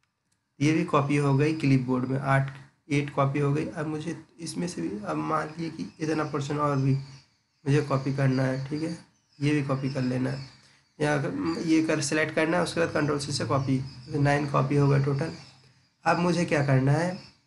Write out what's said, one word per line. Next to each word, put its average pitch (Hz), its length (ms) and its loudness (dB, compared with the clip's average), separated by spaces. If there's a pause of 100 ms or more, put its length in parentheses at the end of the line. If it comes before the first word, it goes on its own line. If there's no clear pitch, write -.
(600)
ये 151 140 2
भी 170 120 0
copy 143 320 2
हो 143 180 4
गई 147 200 2
clipboard 127 500 2
में, 131 140 -2
आठ, 135 380 0 (320)
eight 143 220 0
copy 139 280 0
हो 143 140 2
गई। 156 140 -2
अब 156 200 -6
मुझे 156 380 -8 (140)
इसमें 170 280 -6
से 170 140 -8
भी, 196 180 -6
अब 165 180 -6
मान 156 320 -2
लीजिए 165 220 -8
कि - 200 -10 (100)
इतना 156 240 0
पोर्शन 143 340 -4
और 143 180 2
भी 135 160 4
मुझे - 920 -2
copy 135 320 -2
करना 131 280 2
है, 135 220 -2
ठीक 151 180 -6
है, 170 140 -6 (420)
ये 147 140 2
भी 143 100 2
copy 131 260 -2
कर 135 140 -2
लेना 127 260 -2
है, - 200 -8 (500)
या 147 140 2
अगर 170 500 -2
ये 160 200 4
कर, 156 200 0
select 156 320 0
करना 165 220 2
है, 170 60 2
उसके 160 160 -2
बाद 165 120 0
control 147 280 0
सी 143 140 -6
से - 120 -4
copy, 135 380 0 (260)
nine 143 400 2
copy 139 260 2
होगा 139 300 6
total। 143 280 -2 (720)
अब 165 140 2
मुझे 175 260 2
क्या 147 200 2
करना 135 280 4
है, 180 260 0 (260)